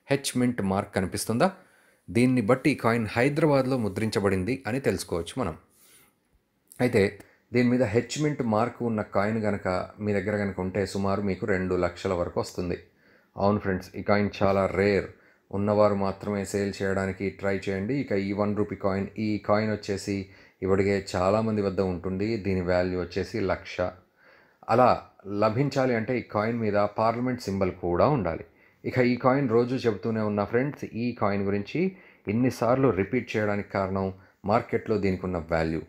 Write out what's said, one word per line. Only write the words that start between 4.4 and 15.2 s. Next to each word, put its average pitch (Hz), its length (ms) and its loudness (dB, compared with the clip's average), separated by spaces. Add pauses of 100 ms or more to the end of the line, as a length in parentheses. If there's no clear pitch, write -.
అని 127 180 -2
తెలుసుకోవచ్చు 90 540 -2
మనం. 80 140 -4 (1300)
అయితే 110 180 4 (500)
దీని 123 200 2
మీద 123 200 2
హెచ్ 120 320 0
మింట్ 143 180 -2 (120)
మార్క్ 113 340 0
ఉన్న 110 120 0 (160)
కాయిన్ 107 280 0
గనక 101 240 -2 (360)
మీ 104 120 0
దగ్గర 101 260 -2
గనక 98 220 -4
ఉంటే 95 180 -2 (100)
సుమారు 98 360 -2
మీకు 95 240 -4
రెండు 92 320 0
లక్షల 95 360 -2
వరకు 90 200 -4
వస్తుంది. 90 380 -6 (580)
అవును 101 280 2
ఫ్రెండ్స్, 92 240 -2 (120)
ఈ 95 100 -10
కాయిన్ 101 200 2 (100)
చాలా 98 240 4 (160)
రేర్. 98 280 2 (420)